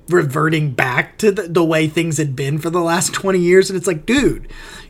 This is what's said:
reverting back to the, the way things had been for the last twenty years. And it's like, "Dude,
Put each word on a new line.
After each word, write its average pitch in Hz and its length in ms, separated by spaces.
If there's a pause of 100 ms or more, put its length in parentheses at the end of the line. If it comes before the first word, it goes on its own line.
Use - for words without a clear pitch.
reverting 151 640
back 135 460
to 214 140
the, 196 100
the 170 220
way 160 240
things 165 300
had 143 180
been 139 220
for 165 120
the 175 100
last 170 320
twenty 190 280
years. 185 300
And 190 60
it's 180 120
like, 160 180
"Dude, 254 400 (440)